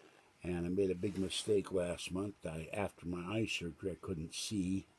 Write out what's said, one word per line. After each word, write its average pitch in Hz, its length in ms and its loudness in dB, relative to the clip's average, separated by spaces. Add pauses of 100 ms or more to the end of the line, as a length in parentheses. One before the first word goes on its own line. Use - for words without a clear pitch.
(440)
And 87 220 0
I 87 40 0
made 95 200 4
a 90 60 2
big 92 240 -2
mistake - 520 2
last 87 400 0
month. 98 340 -2
I, 80 280 -4
after 101 320 -4
my 87 320 -2
eye 110 80 2
surgery, 87 460 -2
I 82 100 -6
couldn't 80 320 -4
see 95 540 0 (120)